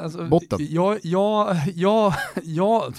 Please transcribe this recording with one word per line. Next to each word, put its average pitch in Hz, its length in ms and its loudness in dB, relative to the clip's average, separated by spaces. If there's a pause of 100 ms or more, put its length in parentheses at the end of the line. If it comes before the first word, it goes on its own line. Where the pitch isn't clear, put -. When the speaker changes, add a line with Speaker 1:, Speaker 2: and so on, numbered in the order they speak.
Speaker 1:
Alltså, 165 280 -8
Speaker 2:
botten. 170 300 2 (120)
Speaker 1:
jag, 190 320 0
jag, 202 540 0 (180)
jag, 202 400 2 (140)
<laughs> - 140 -8
jag, 165 560 0